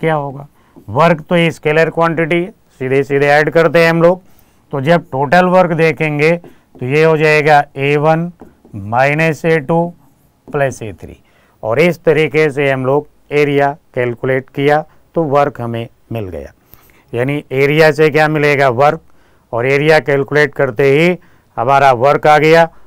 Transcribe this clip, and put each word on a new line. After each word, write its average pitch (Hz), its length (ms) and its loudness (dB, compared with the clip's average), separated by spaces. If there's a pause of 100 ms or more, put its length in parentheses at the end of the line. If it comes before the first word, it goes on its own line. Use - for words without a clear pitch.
क्या 160 140 -2
होगा, 143 320 -8 (440)
Work 156 320 2
तो 170 280 0
scalar 156 400 -2
quantity 165 540 -2 (360)
सीधे 135 240 0
सीधे 139 240 0
ऐड 147 220 2
करते 165 280 2
हैं 165 120 4
हम 165 120 0
लोग। 180 180 2 (520)
तो 143 80 -6
जब 156 320 0
total 143 340 2
work 180 280 2
देखेंगे 156 640 0
तो - 500 -16
ये 151 180 2
हो 160 120 2
जाएगा 151 480 2 (140)
ए 143 200 -2
वन 160 320 -2 (440)
माइनस 135 680 -2
ए 165 160 0
टू 165 220 -2 (680)
प्लस 135 340 -4
ए 107 120 -12
थ्री, 73 220 -20 (460)
और 113 180 -2
इस 170 240 0
तरीके 156 460 0
से 139 200 -2
हम 131 160 -4
लोग 147 200 -2 (260)
area 143 380 0 (240)
calculate 127 560 -4
किया 147 340 -2 (300)
तो 170 100 -2
work 139 360 -2
हमें 117 280 -8 (240)
मिल 110 160 -8
गया। 73 240 -14 (600)
यानी 135 300 -4 (100)
area 147 400 2
से 156 180 2
क्या 151 180 2
मिलेगा, 147 420 0
work, 143 300 0 (520)
और 117 140 -4
area 147 340 2
calculate 143 540 -2
करते 139 360 0
ही 165 260 0 (400)
हमारा 139 380 2
work 139 320 0
आ 151 120 6
गया 160 300 4 (180)